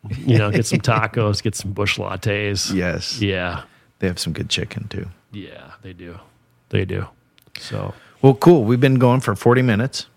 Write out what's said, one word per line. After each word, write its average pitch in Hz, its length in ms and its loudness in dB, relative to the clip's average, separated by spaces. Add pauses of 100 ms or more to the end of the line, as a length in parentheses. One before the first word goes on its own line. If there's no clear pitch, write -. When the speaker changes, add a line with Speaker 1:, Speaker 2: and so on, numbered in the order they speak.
(160)
Speaker 1:
You 127 200 2
know, 104 140 4
get 110 160 2
some - 140 0
Speaker 2:
<laughs> - 0 -
Speaker 1:
tacos, 107 600 0
get 101 140 -4
some - 160 -8
bush 101 260 -2
lattes. 98 800 -4
Speaker 2:
Yes. 87 480 -4
Speaker 1:
Yeah. 90 400 -2 (380)
Speaker 2:
They 95 80 0
have 87 100 -4
some - 140 -4
good - 180 -6
chicken, - 380 -6
too. - 180 -8 (240)
Speaker 1:
Yeah, 90 400 -16 (120)
they 95 100 -18
do. 87 260 -18 (520)
They 101 140 0
do. 98 220 -6 (540)
So. 98 340 -8 (260)
Speaker 2:
Well, 135 140 8
cool. 165 300 6
We've 123 160 2
been 131 160 4
going 123 240 4
for 104 160 -2
forty 123 260 4
minutes. 120 440 0 (100)